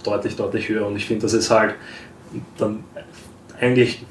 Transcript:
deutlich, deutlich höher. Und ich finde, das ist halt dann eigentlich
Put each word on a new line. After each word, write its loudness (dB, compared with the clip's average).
deutlich, -2
deutlich -2
höher. 0
Und -4
ich -6
finde, -2
das 0
ist 4
halt 4
dann -2
eigentlich 4